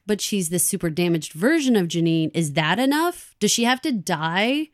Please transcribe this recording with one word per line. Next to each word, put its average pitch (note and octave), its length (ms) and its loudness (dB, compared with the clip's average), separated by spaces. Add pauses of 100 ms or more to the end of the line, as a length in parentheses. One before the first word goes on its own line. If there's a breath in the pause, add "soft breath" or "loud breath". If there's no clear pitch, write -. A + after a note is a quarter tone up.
but G#3 140 -2
she's F#3 300 -2
this E3+ 120 0
super F3 280 -2
damaged E3+ 420 0
version C4 420 2
of F#3 140 2
Janine, E3 460 0
is D#3 180 -2
that D#3+ 260 0
enough? D4+ 600 0
Does G#3 100 2
she A#3 140 0
have B3+ 160 2
to D#4 120 -4
die? F#3+ 800 -2